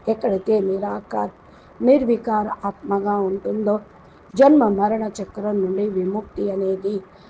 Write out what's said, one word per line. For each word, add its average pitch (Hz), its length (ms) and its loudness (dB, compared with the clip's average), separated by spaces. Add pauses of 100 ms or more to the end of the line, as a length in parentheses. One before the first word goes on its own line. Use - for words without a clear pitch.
ఎక్కడైతే 220 520 0
నిరాకార, 202 680 -4 (520)
నిర్వికార 226 680 2 (180)
ఆత్మగా 202 540 -2
ఉంటుందో 202 560 -2 (580)
జన్మ 277 340 8
మరణ 208 360 0 (140)
చక్రం 208 440 -6
నుండి 190 280 -2
విముక్తి 202 640 -4
అనేది 190 440 -4 (340)